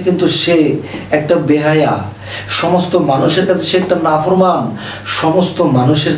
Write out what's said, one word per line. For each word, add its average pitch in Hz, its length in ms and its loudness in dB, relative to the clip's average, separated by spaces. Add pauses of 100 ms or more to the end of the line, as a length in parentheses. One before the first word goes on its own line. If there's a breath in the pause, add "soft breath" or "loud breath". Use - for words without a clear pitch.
কিন্তু 165 200 2 (140)
সে 170 160 2 (600 loud breath)
একটা 151 160 0 (140)
বেহায়া, 151 460 2 (680 loud breath)
সমস্ত 180 320 0 (180)
মানুষের 165 380 2
কাছে 175 220 0
সে 185 120 2
একটা 180 140 0 (100)
নাফরমান, 165 560 2 (580 loud breath)
সমস্ত 170 380 0 (200)
মানুষের 151 400 2